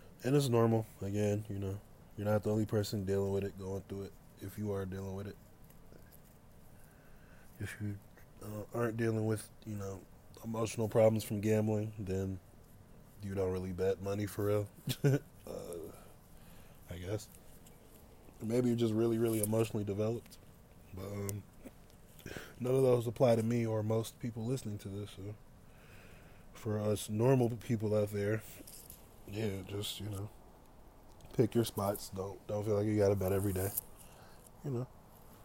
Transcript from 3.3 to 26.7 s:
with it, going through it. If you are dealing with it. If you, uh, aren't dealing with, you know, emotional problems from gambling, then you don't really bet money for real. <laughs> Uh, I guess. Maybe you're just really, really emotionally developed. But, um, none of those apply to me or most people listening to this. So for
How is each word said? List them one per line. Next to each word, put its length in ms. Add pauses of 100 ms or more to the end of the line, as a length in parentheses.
with 100
it, 160
going 300
through 140
it. 100 (280)
If 160
you 140
are 140
dealing 300
with 120
it. 80 (2250)
If 220
you, 140 (460)
uh, 360
aren't 180
dealing 300
with, 240 (160)
you 100
know, 240 (460)
emotional 420
problems 380
from 160
gambling, 580
then 400 (840)
you 140
don't 160
really 220
bet 280
money 240
for 200
real. 220 (360)
<laughs> 160 (280)
Uh, 440 (1000)
I 60
guess. 300 (1120)
Maybe 260
you're 100
just 160
really, 240
really 240
emotionally 420
developed. 540 (560)
But, 120
um, 380 (1160)
none 160
of 80
those 240
apply 280
to 80
me 220
or 160
most 380
people 260
listening 340
to 100
this. 260
So 180 (1200)
for 260